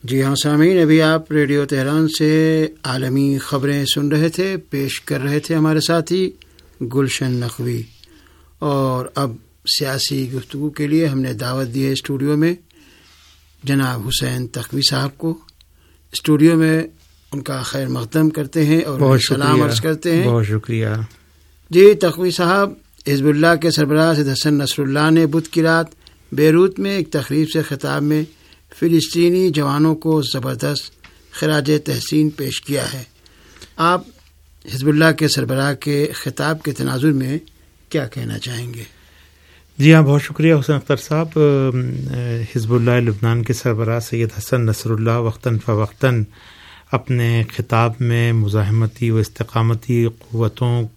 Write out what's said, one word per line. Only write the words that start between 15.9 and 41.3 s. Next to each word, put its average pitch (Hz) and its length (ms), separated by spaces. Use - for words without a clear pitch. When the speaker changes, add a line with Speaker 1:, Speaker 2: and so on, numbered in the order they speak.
Speaker 1:
اسٹوڈیو 156 440
میں 160 260
ان 139 100
کا 135 200
خیر 135 260
مقدم 127 420
کرتے 151 340
ہیں 160 160
اور 156 200
Speaker 2:
بہت 135 220
Speaker 1:
سلام 139 280
Speaker 2:
شکریہ۔ 151 140
Speaker 1:
عرض 117 160
کرتے 160 360
ہیں۔ 175 120
Speaker 2:
بہت 117 180
شکریہ۔ 110 400
Speaker 1:
جی 196 240
تقوی 180 360
صاحب، 190 400
حزب 139 200
اللہ 156 360
کے 165 80
سربراہ 151 440
سید 147 140
حسن 147 260
نصر 143 280
اللہ 143 280
نے 165 160
بدھ 160 220
کی 165 140
رات 165 240
بیروت 160 460
میں 196 180
ایک 160 140
تقریب 151 400
سے 160 120
خطاب 143 400
میں 151 200
فلسطینی 170 720
جوانوں 147 440
کو 156 280
زبردست 131 680
خراج 151 400
تحسین 151 460
پیش 143 300
کیا - 320
ہے۔ 131 100
آپ 175 260
حزب 131 140
اللہ 156 300
کے 151 100
سربراہ 135 460
کے 143 400
خطاب 147 480
کے 147 100
تناظر 135 400
میں 135 260
کیا 143 180
کہنا 113 320
چاہیں 120 360
گے؟ 113 80
Speaker 2:
جی 151 160
ہاں، 160 80
بہت 143 200
شکریہ 160 320
حسین 147 220
اختر 139 200
صاحب۔ 160 420